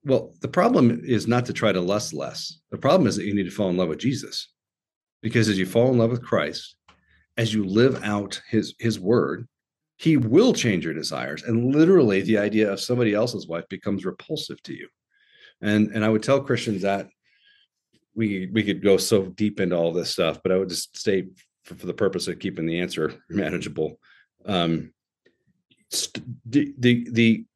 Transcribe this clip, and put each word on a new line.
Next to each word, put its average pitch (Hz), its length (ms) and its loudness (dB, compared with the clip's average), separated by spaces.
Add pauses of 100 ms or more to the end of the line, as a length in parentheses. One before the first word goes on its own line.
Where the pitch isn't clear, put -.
Well, 131 360 0
the - 60 -6
problem 139 580 4
is 113 220 0
not 120 200 2
to 101 60 -8
try 107 200 2
to 90 80 0
lust 95 340 -2
less. - 460 -10 (100)
The - 80 -8
problem 151 300 4
is 95 80 0
that 95 100 -4
you 101 80 -2
need 95 160 -2
to - 0 -
fall 98 200 -2
in 90 60 0
love 90 120 0
with 76 100 -6
Jesus. 120 500 -6 (720)
Because 110 280 2
as 98 100 2
you 92 80 0
fall 120 240 2
in 123 80 2
love 113 120 4
with 123 120 -4
Christ, 76 540 -4 (640)
as 110 160 -2
you 104 100 0
live 120 380 2
out 104 480 -6
his, - 280 0
his 113 220 -2
word, 95 480 -2 (480)
he 160 220 2
will 143 340 4
change 92 320 0
your 80 80 -4
desires. 73 520 -8
And 120 300 0
literally 151 460 6
the 107 160 2
idea 104 340 2
of 98 80 -4
somebody 120 360 0
else's 107 320 -2
wife 82 240 -8
becomes 95 340 -6
repulsive - 600 -10
to 71 100 -12
you. - 120 -16 (760)
And, 104 300 2
and 107 120 -2
I 110 60 2
would 110 120 2
tell 139 200 2
Christians 113 400 -2
that 98 240 -2 (1080)
we, 101 380 -2
we 110 120 2
could 95 180 -2
go 98 160 6
so 95 300 0
deep 104 320 -2
into 90 160 0
all 85 160 2
this 85 180 -4
stuff, 82 320 -2
but 92 100 0
I 92 60 2
would 95 100 0
just - 260 -10
state 95 340 -2 (360)
for, 87 120 -18
for - 100 -14
the 87 80 -6
purpose 95 340 -2
of 87 100 -8
keeping 90 280 -6
the 82 140 -2
answer 82 340 -4 (100)
<laughs> - 60 -20
manageable. 78 680 -4 (460)
Um, 85 480 -2 (1000)
st-, - 340 -8 (200)
the, 143 320 0
the, 120 360 2
the, 113 320 4 (120)